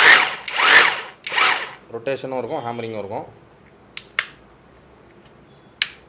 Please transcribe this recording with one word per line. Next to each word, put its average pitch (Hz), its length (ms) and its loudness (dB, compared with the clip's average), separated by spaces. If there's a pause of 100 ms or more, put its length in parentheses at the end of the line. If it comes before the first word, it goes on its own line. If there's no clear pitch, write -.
(1900)
ரொட்டேஷனும் 131 460 -6
இருக்கும், 131 260 -4
ஹேமரிங்கும் 113 360 -6
இருக்கும். 113 240 -8 (2750)